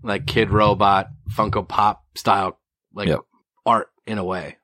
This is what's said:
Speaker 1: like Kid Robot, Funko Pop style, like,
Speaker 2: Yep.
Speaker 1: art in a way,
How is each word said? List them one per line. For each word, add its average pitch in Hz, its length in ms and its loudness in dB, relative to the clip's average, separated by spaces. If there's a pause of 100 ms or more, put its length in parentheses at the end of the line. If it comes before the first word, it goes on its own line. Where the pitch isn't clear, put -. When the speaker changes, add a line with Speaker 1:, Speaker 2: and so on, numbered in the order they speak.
Speaker 1:
like 101 240 -4
Kid 110 240 0
Robot, 101 560 4 (280)
Funko 104 320 -2
Pop 104 360 0 (120)
style, 98 440 0 (340)
like, 98 140 -6
Speaker 2:
Yep. 78 140 0 (440)
Speaker 1:
art 113 240 2 (160)
in 113 120 -6
a 98 60 -6
way, 90 400 -8